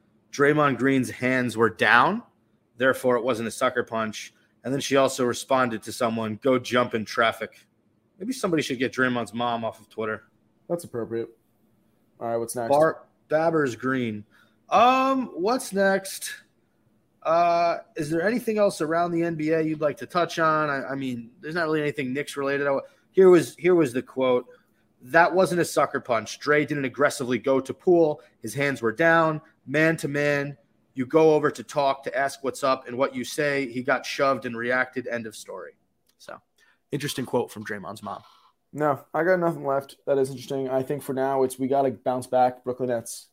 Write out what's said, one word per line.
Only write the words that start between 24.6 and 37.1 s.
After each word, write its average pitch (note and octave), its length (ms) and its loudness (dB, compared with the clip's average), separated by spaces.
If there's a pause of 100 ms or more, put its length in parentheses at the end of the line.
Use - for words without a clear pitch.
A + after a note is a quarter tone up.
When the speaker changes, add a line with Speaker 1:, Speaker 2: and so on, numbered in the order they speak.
Speaker 1:
"That D#3+ 320 4
wasn't F3 280 2
a D3+ 40 0
sucker C#3 340 0
punch. A2 400 -2
Dre D3 260 2
didn't C#3+ 200 -2
aggressively B2+ 520 0
go C3+ 220 2
to C3 140 -6
Poole. E3 480 2 (200)
His G#2+ 120 -10
hands C#3 280 -2
were A2+ 100 0
down, D#3+ 500 2 (240)
man D#3 320 2
to D#3+ 100 -6
man. C#3+ 500 -2 (380)
You C3 100 -2
go D#3 280 6
over D3 180 2
to A#2+ 120 -10
talk, C#3 400 -2
to - 140 -6
ask C#3 260 -4
what's C3 200 -6
up, C3 240 0
and A#2+ 100 -10
what C3 160 0
you B2 100 -6
say, C#3 480 -4
he B2 120 -6
got B2+ 220 0
shoved C3+ 400 0
and A#2 120 -8
reacted. B2 500 -2
End A#2 200 -6
of G#2+ 80 -16
story." F2 380 -16 (440)
So, - 240 -18 (500)
interesting C#3 340 -6